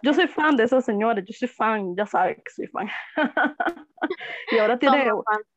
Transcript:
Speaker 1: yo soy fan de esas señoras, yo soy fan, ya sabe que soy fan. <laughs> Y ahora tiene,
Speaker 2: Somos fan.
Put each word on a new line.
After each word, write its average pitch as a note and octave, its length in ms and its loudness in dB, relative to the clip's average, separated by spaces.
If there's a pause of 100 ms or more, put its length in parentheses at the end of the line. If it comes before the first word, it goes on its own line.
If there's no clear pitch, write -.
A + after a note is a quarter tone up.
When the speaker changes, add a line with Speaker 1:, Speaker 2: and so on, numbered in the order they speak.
Speaker 1:
yo C#4+ 120 4
soy E4+ 140 4
fan D4+ 280 2
de A3 80 4
esas B3+ 200 2
señoras, G#3 400 0
yo G#3+ 80 -16
soy B3 160 -6
fan, G#3+ 480 -2
ya G3+ 100 -2
sabe F3+ 300 0
que - 180 -18
soy - 140 -10
fan. - 200 -6 (280)
<laughs> - 720 -2 (640)
Y A3+ 60 2
ahora A3 200 2
tiene, C4+ 300 4
Speaker 2:
Somos G#3+ 160 -2
fan. G#3+ 160 -2 (160)